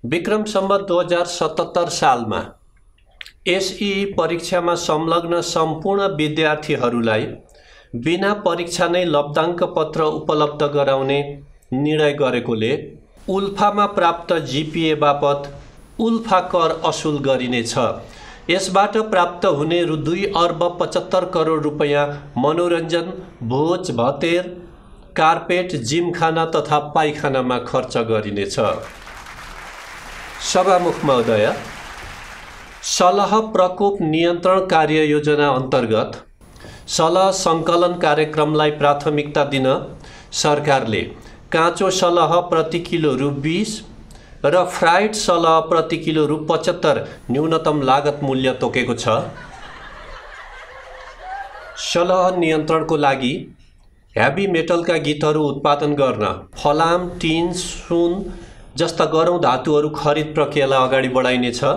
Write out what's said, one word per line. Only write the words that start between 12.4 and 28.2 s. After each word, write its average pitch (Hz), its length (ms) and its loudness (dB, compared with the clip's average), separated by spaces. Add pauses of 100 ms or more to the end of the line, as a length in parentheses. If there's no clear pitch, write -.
उल्फामा 202 640 0
प्राप्त 175 400 0 (140)
जिपिए 156 500 -2
बापत 143 540 0 (480)
उल्फा 226 400 2 (160)
कर 160 200 2 (140)
असुल 147 320 -2
गरिनेछ। 123 540 0 (720)
यसबाट 196 480 2 (160)
प्राप्त 175 400 2
हुने 160 300 0
रु 151 180 -2
दुई 175 240 -2 (120)
अर्ब 170 300 2 (140)
पचहत्तर 180 520 -2
करोड 160 300 0
रुपियाँ 147 420 0 (320)
मनोरञ्जन, 165 760 0 (300)
भोज 156 500 0
भतेर, 165 580 0 (680)
कार्पेट, 170 580 2 (100)
जिमखाना 165 600 0
तथा 156 320 0 (160)
पाइखानामा 135 680 0
खर्च - 340 -2 (120)
गरिनेछ। 101 460 -2 (1900)